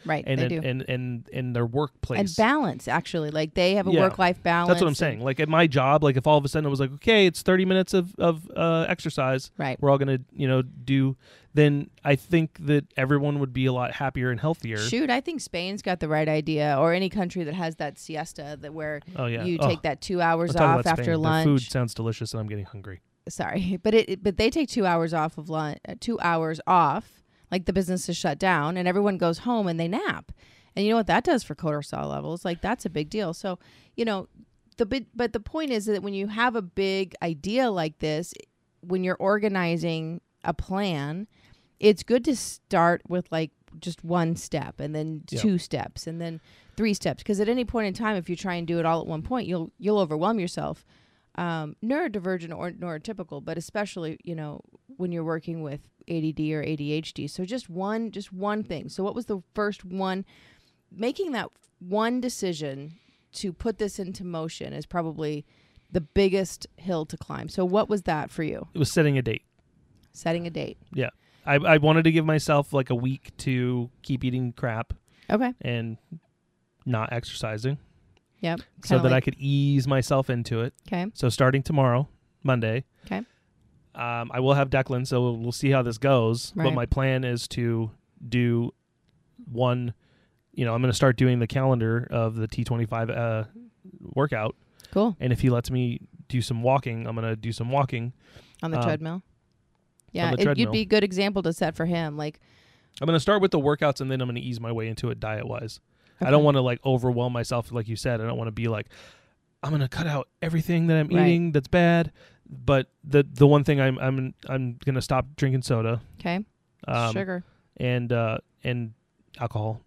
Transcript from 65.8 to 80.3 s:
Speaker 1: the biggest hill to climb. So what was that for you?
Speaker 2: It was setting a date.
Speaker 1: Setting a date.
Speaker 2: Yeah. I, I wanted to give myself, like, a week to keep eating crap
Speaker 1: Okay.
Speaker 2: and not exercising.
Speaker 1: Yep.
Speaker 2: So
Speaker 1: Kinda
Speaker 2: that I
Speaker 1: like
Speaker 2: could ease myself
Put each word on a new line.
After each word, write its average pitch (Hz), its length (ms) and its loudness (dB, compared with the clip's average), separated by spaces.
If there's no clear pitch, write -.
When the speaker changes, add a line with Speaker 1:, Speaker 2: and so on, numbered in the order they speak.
Speaker 1:
the 180 100 0
biggest 190 760 0
hill 170 300 -4
to 160 100 -14
climb. 139 320 -10
So 185 160 -2
what 190 240 2
was 202 140 -2
that 151 280 -4
for 160 140 -6
you? - 300 -8
Speaker 2:
It - 40 -6
was 147 140 2
setting 147 260 4
a 127 40 0
date. 110 200 -4
Speaker 1:
Setting 170 340 -4
a 170 40 -8
date. 151 280 -10
Speaker 2:
Yeah. 131 180 -2
I, 143 120 4
I 160 220 8
wanted 156 260 6
to 165 80 8
give 160 120 4
myself, 151 480 2
like, 135 180 0
a 127 40 2
week 127 440 -4
to 123 520 -2
keep 127 200 -4
eating 127 300 -2
crap 117 420 -6
Speaker 1:
Okay. 247 240 2
Speaker 2:
and 113 340 -4
not 113 260 -2
exercising. 120 640 -6
Speaker 1:
Yep. 170 200 -4
Speaker 2:
So - 120 -12
Speaker 1:
Kinda 123 80 6
Speaker 2:
that 131 80 6
I 131 40 6
Speaker 1:
like 127 80 2
Speaker 2:
could 131 140 -2
ease 139 500 2
myself 135 420 2